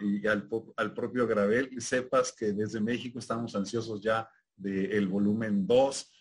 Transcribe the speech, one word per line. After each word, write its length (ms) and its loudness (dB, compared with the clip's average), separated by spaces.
y 240 0
al 220 0
po-, 280 -6
al 160 -2
propio 360 -2
Gravel, 420 4
y 100 -10
sepas 520 0
que 200 -2
desde 280 -2
México 400 -4
estamos 340 -6
ansiosos 460 -4
ya 280 0
del 500 0
volumen 600 0
dos 440 4